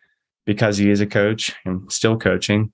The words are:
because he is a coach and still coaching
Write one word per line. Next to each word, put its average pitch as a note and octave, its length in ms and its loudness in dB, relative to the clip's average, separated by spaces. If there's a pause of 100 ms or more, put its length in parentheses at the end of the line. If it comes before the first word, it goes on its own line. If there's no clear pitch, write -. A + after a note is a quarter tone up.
(460)
because G#2 320 0
he G2+ 140 4
is G#2 100 2
a G#2 60 0
coach G#2 480 -2 (100)
and F#2 260 -6
still A2+ 260 0
coaching G#2 560 0